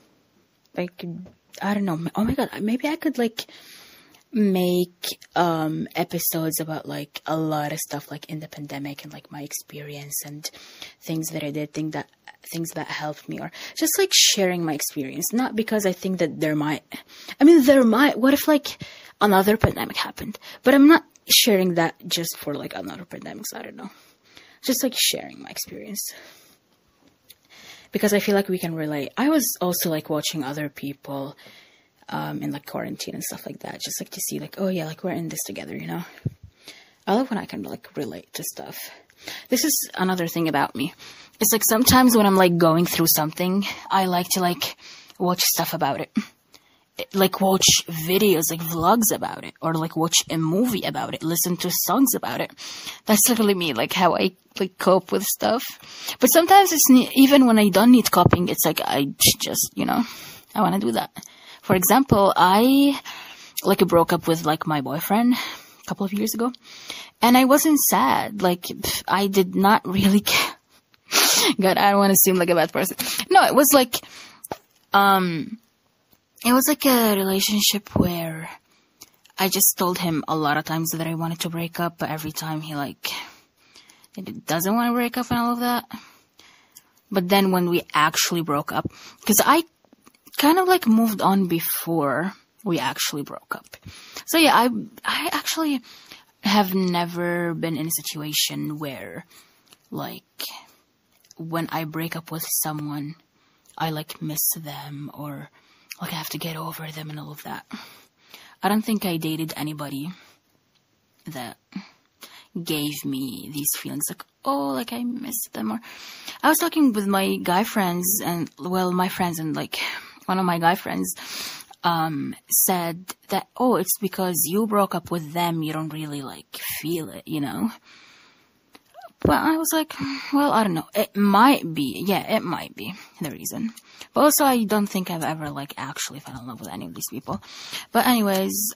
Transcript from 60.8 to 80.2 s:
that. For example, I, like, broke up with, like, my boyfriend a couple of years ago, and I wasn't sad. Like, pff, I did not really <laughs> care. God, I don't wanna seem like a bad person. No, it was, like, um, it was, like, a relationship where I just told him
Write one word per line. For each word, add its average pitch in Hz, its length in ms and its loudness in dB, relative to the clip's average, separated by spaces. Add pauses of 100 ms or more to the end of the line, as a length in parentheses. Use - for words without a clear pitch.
that. - 180 -2 (520)
For - 120 2
example, 202 600 4
I, 262 640 6 (640)
like, 196 140 4 (100)
broke 170 240 4
up 170 160 0
with, 165 160 0
like, 156 220 0
my 151 160 0
boyfriend 196 500 0
a - 540 -8
couple - 180 -6
of 190 80 -4
years 208 220 -2
ago, 240 180 -2 (680)
and 240 160 6
I 262 80 6
wasn't 294 420 6
sad. 208 540 0
Like, 175 220 0
pff, - 440 -8
I 202 200 0
did 190 260 0
not 196 340 4
really 196 320 4
<laughs> - 0 -
care. - 360 0 (1000)
God, 190 200 4
I 202 140 6
don't 202 80 4
wanna 196 160 6
seem 185 200 4
like 175 140 2
a 175 40 2
bad 165 160 2
person. - 280 -2 (320)
No, 370 140 8
it - 100 2
was, 277 180 6
like, 269 240 4 (960)
um, 190 640 2 (840)
it 233 80 4
was, 254 140 4
like, 294 200 0
a 233 280 4
relationship 202 800 0
where 165 560 -2 (880)
I 190 100 0
just - 300 2
told 185 200 0
him 165 280 -2